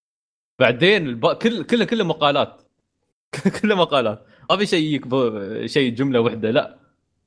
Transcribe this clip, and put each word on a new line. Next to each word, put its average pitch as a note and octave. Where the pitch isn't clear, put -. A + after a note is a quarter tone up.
بعدين D3+
الب-، A#2+
كل، A3
كل، A3+
كل A3
مقالات. C#3+
<laughs> -
كل G#3+
مقالات. C3
ما F#3
في G#3
شيء D#3
يكبر، A2+
شيء B2+
جملة B2+
وحدة، A2
لا. -